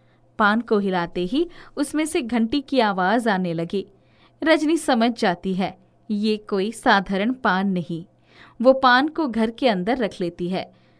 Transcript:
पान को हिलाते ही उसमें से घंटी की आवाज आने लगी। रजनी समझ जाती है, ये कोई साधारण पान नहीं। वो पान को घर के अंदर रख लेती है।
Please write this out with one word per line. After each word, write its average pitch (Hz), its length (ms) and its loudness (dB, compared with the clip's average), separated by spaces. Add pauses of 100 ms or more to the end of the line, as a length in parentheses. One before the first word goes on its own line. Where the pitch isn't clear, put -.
(380)
पान 214 220 2
को 220 180 0
हिलाते 185 420 -2
ही 269 280 -2 (280)
उसमें 294 300 -2
से 311 160 -2
घंटी 226 380 0
की 269 200 0
आवाज 208 480 2
आने 185 240 0
लगी। 175 340 -4 (560)
रजनी 311 340 2
समझ 240 440 0
जाती 190 340 -2
है, 180 240 -4 (320)
ये 214 260 0
कोई 208 360 -4
साधारण 202 600 0
पान 196 360 0
नहीं। 175 360 -4 (580)
वो 254 100 6
पान 262 360 4
को 311 200 -4
घर 226 220 0
के 247 180 0
अंदर 202 280 0
रख 214 240 -4
लेती 175 280 -6
है। 185 240 -6 (280)